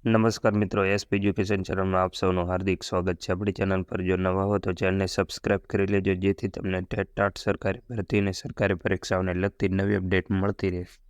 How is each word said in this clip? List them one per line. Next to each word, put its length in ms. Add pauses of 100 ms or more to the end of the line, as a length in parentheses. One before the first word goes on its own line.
નમસ્કાર 480
મિત્રો, 320
એસ 200
પી 120
એજ્યુકેશન 460
ચેનલમાં 380
આપ 120
સૌનું 340
હાર્દિક 360
સ્વાગત 360
છે. 120
આપણી 200
ચેનલ 320
પર 180
જો 140
નવા 280
હો 140
તો 160
ચેનલને 340
સબસ્ક્રાઇબ 520
કરી 260
લેજો, 280
જેથી 340
તમને 340
ટેટ, 340
ટાટ, 220
સરકારી 520
ભરતી 280
અને 140
સરકારી 420
પરીક્ષાઓને 600
લગતી 340
નવી 280
અપડેટ 360
મળતી 380
રહે. 160 (240)